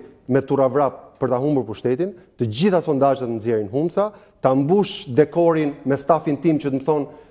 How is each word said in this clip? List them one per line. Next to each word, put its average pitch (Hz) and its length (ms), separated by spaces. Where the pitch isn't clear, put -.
me 131 120
turra 135 280
vrap 135 520
për 131 80
ta 123 100
humbur 139 260
pushtetin, 127 500
të 123 100
gjitha 165 340
sondazhet 135 460
nxjerrin 110 420
humsa, 175 420
ta 131 140
mbush 143 600
dekorin 151 600
me 135 120
stafin 156 400
tim 156 220
që 143 120
të 131 100
më 135 40
thon, 151 220